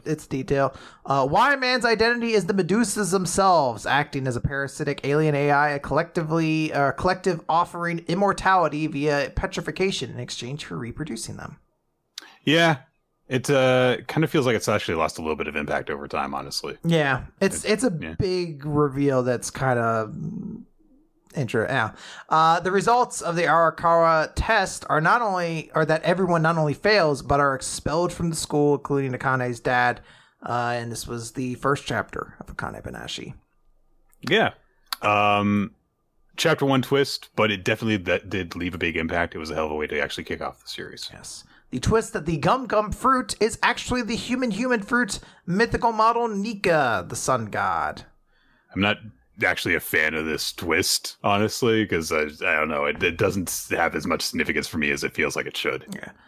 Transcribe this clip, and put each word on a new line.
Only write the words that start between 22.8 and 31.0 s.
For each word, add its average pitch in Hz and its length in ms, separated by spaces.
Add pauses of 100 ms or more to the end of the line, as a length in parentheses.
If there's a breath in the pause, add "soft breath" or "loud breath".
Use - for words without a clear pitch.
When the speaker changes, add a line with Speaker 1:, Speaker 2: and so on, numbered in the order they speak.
Speaker 1:
of 170 120
the 170 80
Arakawa 165 920
test - 520
are 147 120
not 196 220
only, 175 520
are 160 120
that 160 160
everyone 175 400
not 165 160
only 151 160
fails, 170 480
but 143 180
are 139 140
expelled 170 580
from 170 180
the 160 60
school, 147 380
including 139 380
Akane's 123 460
dad. 123 420 (460 soft breath)
Uh, 120 300
and 117 160
this - 160